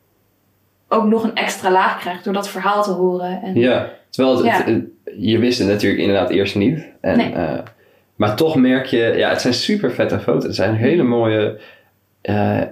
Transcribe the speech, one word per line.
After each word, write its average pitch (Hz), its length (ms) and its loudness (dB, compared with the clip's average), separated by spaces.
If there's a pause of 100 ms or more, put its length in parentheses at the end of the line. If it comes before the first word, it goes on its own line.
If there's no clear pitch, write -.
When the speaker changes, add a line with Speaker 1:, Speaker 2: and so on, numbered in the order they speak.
(880)
Speaker 1:
ook 214 180 0
nog 220 180 2
een - 120 -4
extra - 360 -2
laag 185 280 2
krijgt 180 240 -10
door 196 100 -4
dat 196 160 -4
verhaal 202 340 -2
te 208 80 -2
horen. 180 500 -2
En 185 140 -6
Speaker 2:
Ja, 117 340 2 (200)
terwijl 131 260 2
het, - 100 2
Speaker 1:
Ja. 233 120 2
Speaker 2:
het, - 80 -2
het, - 180 0 (340)
je 110 220 0
wist 123 200 0
het 95 80 2
natuurlijk 101 340 2
inderdaad 95 280 0
eerst 98 260 0
niet. 131 300 0 (160)
En, - 160 0
Speaker 1:
Nee. - 140 0
Speaker 2:
eh, 78 280 -4 (560)
maar 104 200 0
toch 156 200 2
merk 127 300 4
je, 117 320 0
ja, 107 120 2
het - 120 -2
zijn 123 120 0
super 202 380 -2
vette 101 280 -2
foto's. 131 240 0
Het 98 120 -6
zijn 107 200 0
hele 139 280 2
Speaker 1:
Mhm. 123 80 2
Speaker 2:
mooie, 110 480 0 (640)
eh, 104 400 0 (100)